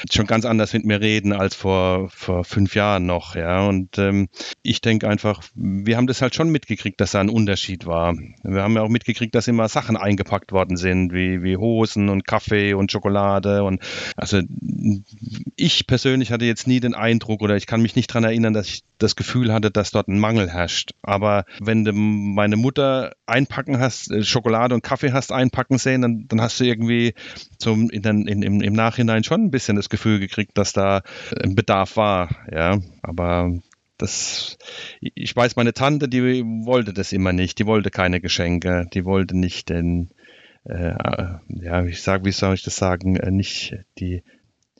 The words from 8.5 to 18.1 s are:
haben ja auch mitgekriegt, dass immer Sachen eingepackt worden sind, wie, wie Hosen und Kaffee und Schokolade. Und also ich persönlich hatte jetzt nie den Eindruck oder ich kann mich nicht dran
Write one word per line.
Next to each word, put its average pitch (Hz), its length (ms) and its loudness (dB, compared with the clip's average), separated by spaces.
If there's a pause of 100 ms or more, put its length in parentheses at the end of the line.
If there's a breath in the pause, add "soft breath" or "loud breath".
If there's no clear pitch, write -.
haben 110 120 2
ja 110 60 2
auch 110 80 0
mitgekriegt, 117 460 -2
dass 117 120 2
immer 113 220 2
Sachen 117 260 -2
eingepackt 101 560 -2
worden 92 240 2
sind, 90 380 2
wie, 92 300 0
wie 92 120 0
Hosen 107 540 2
und 98 160 0
Kaffee 104 480 0
und 98 180 0
Schokolade. 101 720 2
Und 95 160 0 (380 loud breath)
also - 240 0 (1120)
ich - 300 0
persönlich 131 460 2
hatte 120 140 0
jetzt 117 200 0
nie 127 140 4
den 120 160 -2
Eindruck 110 480 0
oder 101 140 4
ich 98 100 -4
kann 113 160 0
mich 110 120 0
nicht 120 120 0
dran 117 160 0